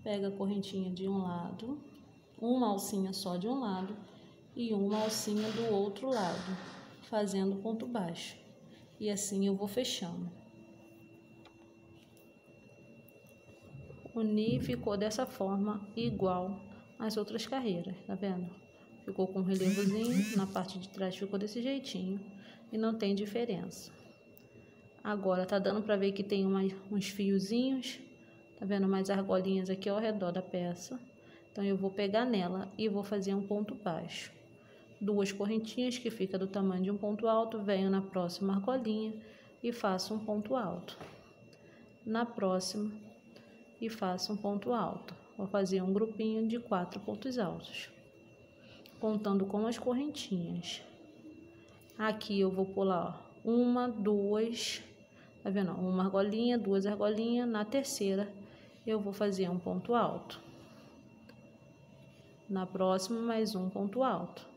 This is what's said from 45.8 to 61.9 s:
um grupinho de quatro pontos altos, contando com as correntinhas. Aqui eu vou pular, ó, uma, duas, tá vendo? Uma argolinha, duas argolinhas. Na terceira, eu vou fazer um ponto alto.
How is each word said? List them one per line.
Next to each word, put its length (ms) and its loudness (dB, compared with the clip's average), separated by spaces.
um 100 2
grupinho 560 2
de 120 0
quatro 420 -2
pontos 360 -4
altos, 520 -4
contando 460 2
com 220 0
as 100 -2
correntinhas. 1040 -2
Aqui 420 0
eu 100 6
vou 160 0
pular, 560 0
ó, 40 0
uma, 380 4
duas, 920 2
tá 60 -2
vendo? 240 2
Uma 320 2
argolinha, 520 4
duas 280 4
argolinhas. 640 2
Na 180 0
terceira, 640 0
eu 120 2
vou 140 -2
fazer 360 2
um 100 0
ponto 340 0
alto. 460 0